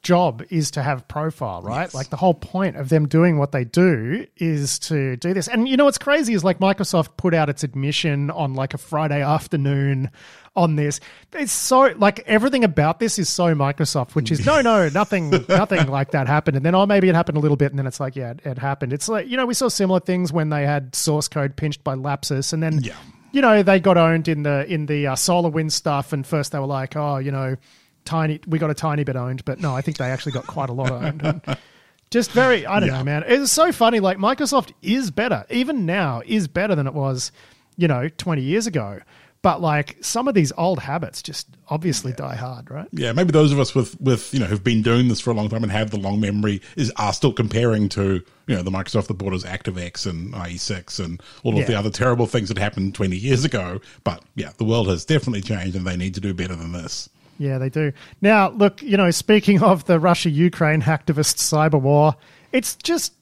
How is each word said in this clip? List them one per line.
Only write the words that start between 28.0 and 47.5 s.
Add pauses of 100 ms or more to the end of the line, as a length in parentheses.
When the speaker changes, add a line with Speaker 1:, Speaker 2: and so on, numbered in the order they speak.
Speaker 1:
tiny,
we
got
a
tiny
bit
owned,"
but
no,
I
think
they
actually
got
quite
a
lot
owned.
And (520)
just
very,
I
don't
Speaker 2:
Yeah.
Speaker 1:
know,
man.
It's
so
funny.
Like,
Microsoft (100)
is
better,
even
now,
is
better
than
it
was, (440)
you
know,
twenty
years
ago. (420)
But,
like,
some
of
these
old
habits
just (220)
obviously
Speaker 2:
Yeah. (140)
Speaker 1:
die
hard,
right?
Speaker 2:
Yeah,
maybe
those
of
us
with,
with,
you
know,
who've
been
doing
this
for
a
long
time
and
have
the
long
memory (160)
is,
are
still
comparing